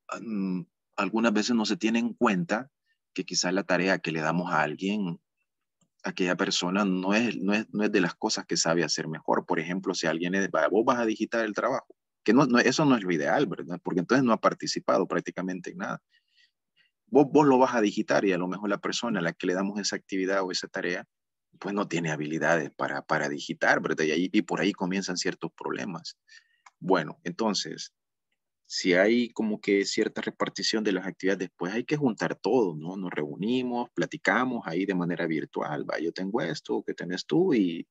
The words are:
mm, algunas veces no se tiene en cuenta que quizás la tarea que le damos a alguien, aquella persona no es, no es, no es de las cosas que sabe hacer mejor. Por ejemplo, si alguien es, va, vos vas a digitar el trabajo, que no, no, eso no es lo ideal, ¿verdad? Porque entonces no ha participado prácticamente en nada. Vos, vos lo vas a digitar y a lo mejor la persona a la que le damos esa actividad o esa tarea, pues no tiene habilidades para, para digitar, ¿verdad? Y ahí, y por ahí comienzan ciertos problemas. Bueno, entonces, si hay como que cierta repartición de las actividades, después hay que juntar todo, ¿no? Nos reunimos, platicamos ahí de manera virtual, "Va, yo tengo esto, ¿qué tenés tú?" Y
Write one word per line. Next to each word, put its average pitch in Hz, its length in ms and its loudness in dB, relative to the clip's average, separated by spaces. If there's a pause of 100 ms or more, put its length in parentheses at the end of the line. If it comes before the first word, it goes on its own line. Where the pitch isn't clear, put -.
(200)
mm, 95 420 -4 (340)
algunas 107 360 2
veces 107 240 2
no 107 100 2
se 104 100 0
tiene 113 220 0
en 117 160 -2
cuenta 104 560 0 (440)
que 90 100 -4
quizás 90 280 -2
la 95 120 0
tarea 90 340 2
que 82 140 -4
le 80 80 -2
damos 85 320 -2
a 78 100 2
alguien, 92 580 -4 (840)
aquella 90 340 0
persona 95 480 0
no 92 300 0
es, 113 240 0
no 98 140 0
es, 107 200 0
no 104 120 0
es 107 80 2
de - 80 4
las 151 140 -2
cosas 107 320 -4
que 85 100 -2
sabe 82 280 2
hacer 80 240 -4
mejor. - 380 -2
Por 87 140 -2
ejemplo, 92 340 -4
si 87 120 -4
alguien 85 280 -2
es, 98 200 0
va, 76 140 2
vos 104 160 2
vas 127 140 2
a 117 80 0
digitar 110 380 -2
el 107 100 -4
trabajo, 123 320 -2 (380)
que 107 80 4
no, 127 140 8
no, 123 120 4
eso 127 260 4
no 131 120 6
es 104 60 -2
lo 90 100 0
ideal, 85 340 2
¿verdad? 85 360 -8
Porque 85 180 0
entonces 127 240 4
no 113 80 4
ha 107 80 2
participado - 680 0
prácticamente 90 640 -4
en - 60 -14
nada. 117 220 -8 (1080)
Vos, 139 220 6
vos 143 160 8
lo 131 120 8
vas 127 160 6
a 117 60 2
digitar 107 440 2
y 98 80 4
a 87 60 2
lo 90 100 -2
mejor 98 220 -4
la 98 80 0
persona 104 420 -4
a - 20 -2
la 85 100 -2
que - 140 -6
le 90 80 2
damos 101 260 -2
esa 98 160 -4
actividad 95 460 -2
o 92 80 -4
esa 90 180 -6
tarea, 92 360 -4 (540)
pues 101 160 -6
no 101 140 -2
tiene 85 220 -2
habilidades 76 680 0
para, 69 260 -4
para 76 260 -2
digitar, 80 520 0
¿verdad? 80 240 -2
Y 78 80 2
ahí, 87 200 0
y 104 100 4
por 85 180 -6
ahí 95 120 2
comienzan 92 440 -4
ciertos 85 400 -6
problemas. - 600 -8 (640)
Bueno, 82 440 0
entonces, 90 680 -4 (760)
si - 280 0
hay 113 360 4
como 107 300 -4
que 98 240 2
cierta 107 360 -2
repartición 101 640 -2
de 104 80 2
las 92 140 -2
actividades, 92 320 -2
después 92 340 -6
hay 123 120 -4
que 151 120 -2
juntar 107 380 -2
todo, 101 420 2
¿no? 85 200 -8
Nos 90 160 -6
reunimos, 120 840 -4
platicamos 120 720 -2
ahí 90 180 -2
de 95 120 0
manera 87 300 -2
virtual, 76 640 -4
"Va, - 120 -4
yo 82 120 -2
tengo 98 300 -4
esto, 120 420 -4
¿qué - 80 -6
tenés 87 340 -8
tú?" 165 280 4
Y 90 360 0